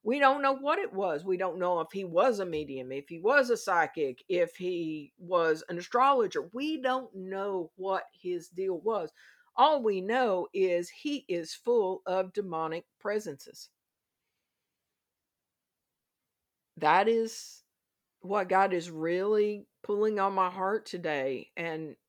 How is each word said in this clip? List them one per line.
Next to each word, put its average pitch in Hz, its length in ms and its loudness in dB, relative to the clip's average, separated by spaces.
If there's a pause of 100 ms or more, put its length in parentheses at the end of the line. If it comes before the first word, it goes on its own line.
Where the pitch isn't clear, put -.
We 262 140 0
don't 277 220 4
know 269 140 2
what 285 240 0
it 392 120 -4
was. 180 320 -2
We 185 140 -2
don't 185 220 -4
know 180 200 2
if 160 140 -6
he 196 100 -6
was 196 360 4
a 185 60 -2
medium, 139 460 -6
if 143 160 -8
he 165 120 -14
was 247 300 4
a 226 80 2
psychic, 156 680 0
if 175 280 0
he 165 640 -6
was 165 520 0
an 175 80 -4
astrologer. 220 760 2
We 294 280 -6
don't 254 340 -4
know 190 600 -6
what 190 360 -4
his 175 380 -8
deal 180 300 -4
was. 190 340 -4 (420)
All 285 260 6
we 202 200 0
know 214 520 2
is 180 360 2
he 294 400 -6
is 170 260 -4
full 208 500 0
of 185 280 -2
demonic 165 520 -4 (140)
presences. 208 720 -8 (3000)
That 160 300 4
is 226 560 -2 (560)
what 190 300 -2
God 190 240 4
is 170 180 -2
really 202 760 0 (160)
pulling 208 360 0
on 196 140 2
my 185 160 2
heart 196 360 -2
today 143 680 -4
and 160 400 -6 (140)